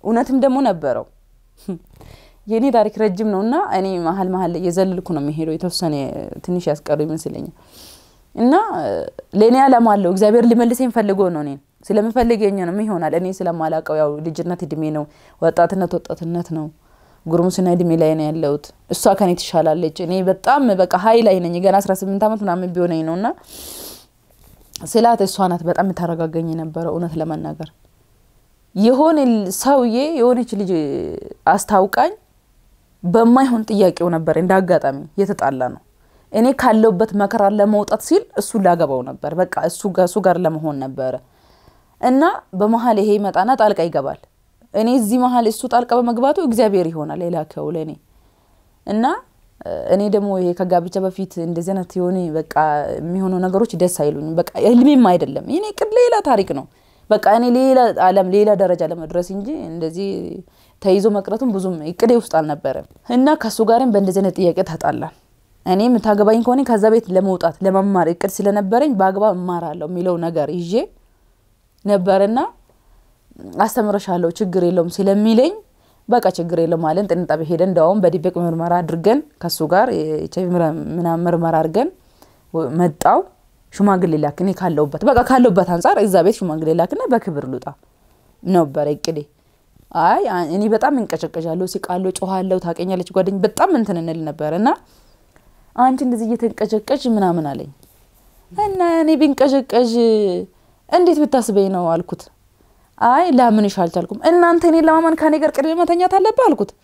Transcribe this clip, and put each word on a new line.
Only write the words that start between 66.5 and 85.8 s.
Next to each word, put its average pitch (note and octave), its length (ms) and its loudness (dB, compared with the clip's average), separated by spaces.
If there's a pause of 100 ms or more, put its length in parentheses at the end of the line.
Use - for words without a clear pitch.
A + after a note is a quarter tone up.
ከዛ A3+ 240 2
ቤት A3 200 4
ለመውጣት F#3 540 0
ለመማር F#3+ 460 2
እቅድ F3 220 -2
ስለነበረኝ G#3 640 0
በአግባብ F#3+ 380 2
እማራለሁ F3 520 -6
የሚለው F3+ 320 -2
ነገር D#3+ 320 -4
ይዤ F3 220 -6 (1120)
ነበርና G3 540 2 (1160)
«አስተምረሻለሁ G3+ 760 0
ችግር F3+ 340 -2
የለውም» F3 260 0
ስለሚለኝ G#3+ 640 2 (560)
በቃ A#3+ 220 2
ችግር E3+ 280 -4
የለውም E3 260 0
አለን። E3+ 220 -2
ጥንጣቤ E3+ 380 -2
ሄደን E3+ 240 0
እንደውም F3 320 2
በድብቅ F3 360 0
ምርመራ E3+ 400 -2
አድርገን E3+ 420 0 (200)
ከሱ - 280 -6
ጋር F#3+ 240 2
ኤች D#3 460 -4
አይ F#3 80 -2
ቪ F3 60 -4
ምረ-፣ E3+ 220 0 (200)
ምናምን E3+ 300 -2
ምርመራ E3+ 340 0
አድርገን D#3+ 320 0 (640)
ወ-፣ D#3+ 220 -2
መጣው። F3 440 2 (520)
ሽማግሌ F#3+ 440 0
ላክ D3 240 -4
እኔ F#3+ 120 0
ካለሁበት D#3 520 -2
በቃ B3 180 4
ካለሁበት B3 480 4
አንጻር F3+ 280 2